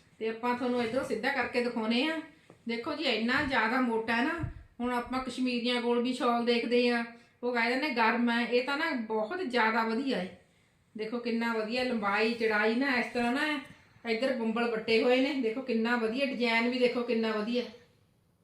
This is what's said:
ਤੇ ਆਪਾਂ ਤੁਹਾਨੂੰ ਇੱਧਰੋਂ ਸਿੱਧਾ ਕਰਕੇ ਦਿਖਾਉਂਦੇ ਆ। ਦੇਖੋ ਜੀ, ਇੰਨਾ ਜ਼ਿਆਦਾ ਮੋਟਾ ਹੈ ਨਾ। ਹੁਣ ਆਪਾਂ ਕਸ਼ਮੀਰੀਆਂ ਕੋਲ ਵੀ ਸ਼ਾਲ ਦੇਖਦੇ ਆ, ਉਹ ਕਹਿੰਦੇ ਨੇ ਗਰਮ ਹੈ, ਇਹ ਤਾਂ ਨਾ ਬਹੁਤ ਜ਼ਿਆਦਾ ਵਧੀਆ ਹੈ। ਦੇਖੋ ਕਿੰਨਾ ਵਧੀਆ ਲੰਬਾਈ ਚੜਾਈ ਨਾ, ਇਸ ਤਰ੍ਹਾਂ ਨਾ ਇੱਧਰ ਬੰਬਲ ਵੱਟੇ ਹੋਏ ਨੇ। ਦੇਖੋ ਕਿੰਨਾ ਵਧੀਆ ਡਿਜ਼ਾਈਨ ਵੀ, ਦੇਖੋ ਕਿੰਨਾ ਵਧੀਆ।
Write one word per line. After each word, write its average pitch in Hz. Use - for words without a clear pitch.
ਤੇ 220
ਆਪਾਂ 240
ਤੁਹਾਨੂੰ 247
ਇੱਧਰੋਂ 233
ਸਿੱਧਾ 254
ਕਰਕੇ 247
ਦਿਖਾਉਂਦੇ 233
ਆ। 320
ਦੇਖੋ 233
ਜੀ, 311
ਇੰਨਾ 240
ਜ਼ਿਆਦਾ 247
ਮੋਟਾ 233
ਹੈ 240
ਨਾ। 330
ਹੁਣ 240
ਆਪਾਂ 247
ਕਸ਼ਮੀਰੀਆਂ 247
ਕੋਲ 240
ਵੀ 247
ਸ਼ਾਲ 240
ਦੇਖਦੇ 240
ਆ, 240
ਉਹ 247
ਕਹਿੰਦੇ 240
ਨੇ 302
ਗਰਮ 233
ਹੈ, 233
ਇਹ 240
ਤਾਂ 277
ਨਾ 320
ਬਹੁਤ 220
ਜ਼ਿਆਦਾ 233
ਵਧੀਆ 226
ਹੈ। 185
ਦੇਖੋ 220
ਕਿੰਨਾ 233
ਵਧੀਆ 226
ਲੰਬਾਈ 220
ਚੜਾਈ 220
ਨਾ, 269
ਇਸ 226
ਤਰ੍ਹਾਂ 240
ਨਾ 294
ਇੱਧਰ 233
ਬੰਬਲ 226
ਵੱਟੇ 226
ਹੋਏ 254
ਨੇ। 285
ਦੇਖੋ 220
ਕਿੰਨਾ 233
ਵਧੀਆ 233
ਡਿਜ਼ਾਈਨ 233
ਵੀ, 247
ਦੇਖੋ 240
ਕਿੰਨਾ 226
ਵਧੀਆ। 220